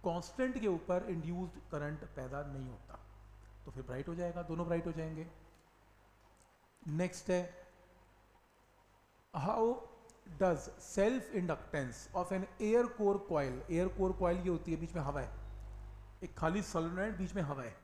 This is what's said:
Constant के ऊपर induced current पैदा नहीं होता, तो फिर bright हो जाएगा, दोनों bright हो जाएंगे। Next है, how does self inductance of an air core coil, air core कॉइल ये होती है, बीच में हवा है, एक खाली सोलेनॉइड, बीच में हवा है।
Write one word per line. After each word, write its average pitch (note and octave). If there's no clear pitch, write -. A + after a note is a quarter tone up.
Constant A3
के G#3+
ऊपर F3+
induced E3+
current D3
पैदा C3
नहीं C3+
होता, -
तो C3+
फिर C3
bright B2+
हो E3+
जाएगा, F3
दोनों D#3+
bright E3+
हो E3
जाएंगे। D#3+
Next E3+
है, F3+
how A3
does F3+
self A#3+
inductance D3
of F3+
an F#3+
air A3+
core G3+
coil, C3+
air F3
core F#3
कॉइल F3+
ये F3+
होती E3
है, D#3
बीच E3
में E3
हवा C#3
है, A#2+
एक -
खाली F3
सोलेनॉइड, F3+
बीच F3+
में G3
हवा C#3
है। A2+